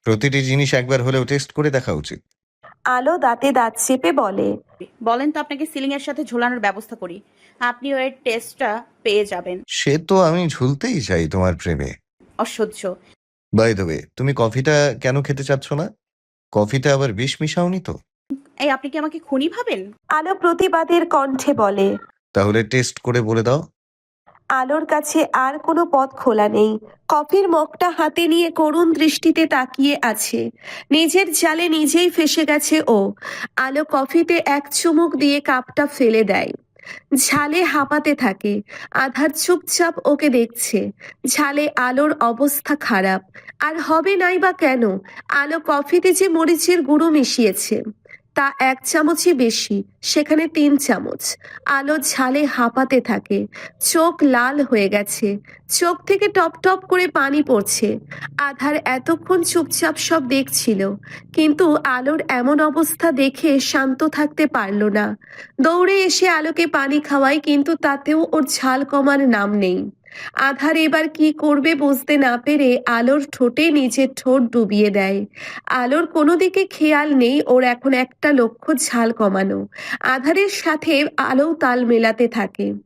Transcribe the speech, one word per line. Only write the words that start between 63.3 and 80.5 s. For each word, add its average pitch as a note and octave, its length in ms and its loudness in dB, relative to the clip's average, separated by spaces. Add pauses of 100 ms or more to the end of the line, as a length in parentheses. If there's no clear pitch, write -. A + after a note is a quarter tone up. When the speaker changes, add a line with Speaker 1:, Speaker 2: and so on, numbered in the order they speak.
Speaker 2:
শান্ত C4+ 440 -2
থাকতে D4+ 420 0
পারল G#3 380 -2
না। G#3 320 0 (440)
দৌড়ে F#4 420 4
এসে F#4 260 2
আলোকে D#4+ 380 0
পানি C#4+ 340 0
খাওয়ায়, C#4+ 400 2
কিন্তু D4 360 0
তাতেও D4 560 0
ওর D#4 140 0
ঝাল C4 380 -2
কমার C#4 440 2
নাম G#3 260 0
নেই। G3 360 -2 (440)
আধার C#4 420 0
এবার D#4 320 2
কি D#4 240 2
করবে D4+ 420 2
বুঝতে C#4 440 0
না B3 200 2
পেরে B3+ 480 2
আলোর A#3+ 460 2
ঠোঁটে C4 380 2
নিজের C4+ 460 2
ঠোঁট B3+ 260 2
ডুবিয়ে G#3+ 480 2
দেয়। G3 360 -2 (400)
আলোর C4 400 0
কোনো D#4+ 300 2
দিকে F#4 300 2
খেয়াল D4+ 480 0
নেই, C4 320 4
ওর B3+ 180 4
এখন B3 300 0
একটা B3+ 380 0
লক্ষ্য B3 420 0
ঝাল A#3 380 0
কমানো। G3 540 0 (340)
আধারের D#4 480 0
সাথে D#4 580 0 (100)